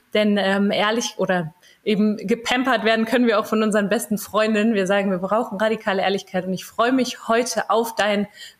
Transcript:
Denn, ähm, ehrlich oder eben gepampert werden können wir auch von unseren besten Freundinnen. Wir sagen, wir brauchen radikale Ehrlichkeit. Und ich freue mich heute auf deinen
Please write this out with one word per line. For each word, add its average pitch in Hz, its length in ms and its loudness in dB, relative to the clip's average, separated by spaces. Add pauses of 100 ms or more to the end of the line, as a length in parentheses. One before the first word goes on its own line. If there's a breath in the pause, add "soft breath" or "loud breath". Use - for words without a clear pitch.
(140)
Denn, 214 220 2
ähm, 196 360 2
ehrlich 220 440 0
oder 180 380 -2 (300 soft breath)
eben 214 320 2
gepampert 233 640 -2
werden 220 220 2
können 247 240 2
wir 208 100 2
auch 214 80 -2
von 220 160 0
unseren 208 260 2
besten 214 300 -2
Freundinnen. 220 560 0
Wir 190 140 0
sagen, 202 240 2
wir 180 60 0
brauchen 202 420 -2
radikale 214 420 0
Ehrlichkeit. 185 420 -2
Und 185 100 -4
ich 180 100 -8
freue 233 260 0
mich 254 380 -2
heute 226 420 0
auf 226 240 0
deinen 202 320 0 (340 loud breath)